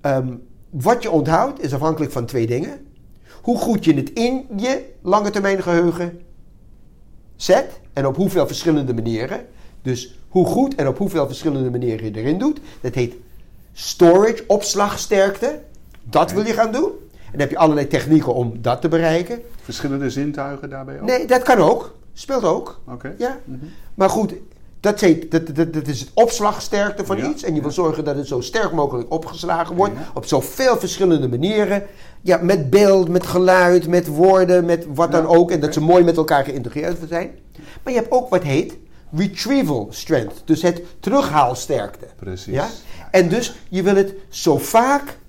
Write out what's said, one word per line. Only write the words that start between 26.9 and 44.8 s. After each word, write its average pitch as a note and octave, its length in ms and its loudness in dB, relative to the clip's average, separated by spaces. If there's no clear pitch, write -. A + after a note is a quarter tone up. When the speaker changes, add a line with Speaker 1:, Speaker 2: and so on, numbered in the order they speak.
Speaker 1:
van F#3+ 120 -4
Speaker 2:
Ja. - 140 -4
Speaker 1:
iets. - 120 -8
En E3 120 -4
je D3 60 0
wil D3+ 80 -4
Speaker 2:
Ja. C#3+ 60 -8
Speaker 1:
zorgen D#3 300 -2
dat C#3+ 120 -4
het C#3 100 -6
zo C3+ 140 -4
sterk G3 320 -4
mogelijk C#3 400 -4
opgeslagen E3+ 640 -4
wordt. G3 180 0
Speaker 2:
Ja. C#3+ 200 -12
Speaker 1:
Op C3 120 -8
zoveel A#3 520 0
verschillende E3+ 500 0
manieren. G3 540 0
Ja, F3+ 220 2
met D#3+ 280 2
beeld, G3 380 6
met F3+ 180 0
geluid, F3+ 640 4
met E3+ 180 2
woorden, F3+ 580 6
met E3+ 300 0
wat E3+ 180 2
Speaker 2:
Ja. E3+ 80 4
Speaker 1:
dan D#3+ 60 0
ook. E3+ 140 6
En E3+ 100 0
dat D3+ 100 0
Speaker 2:
Oké. - 80 -2
Speaker 1:
ze D3+ 80 0
mooi F3 180 8
met E3+ 120 4
elkaar D3+ 280 2
geïntegreerd D3 520 -6
zijn. E3+ 220 -4
Maar C4+ 80 -6
je A#3+ 60 2
hebt A#3 140 -2
ook B3+ 160 2
wat F#3 140 2
heet C#3+ 340 -2
retrieval F#3+ 760 0
strength. - 540 -4
Dus D#3 180 0
het F3 200 0
terughaalsterkte. C#3 1080 0
Speaker 2:
Precies. F#2 380 -10
Speaker 1:
Ja? D3 140 -2
Speaker 2:
Ja. - 120 -16
Speaker 1:
En F#3 180 4
dus, A#3 260 -2
je F#3 140 -4
wil G3 140 4
het G3 180 2
zo - 300 0
vaak C#4 600 0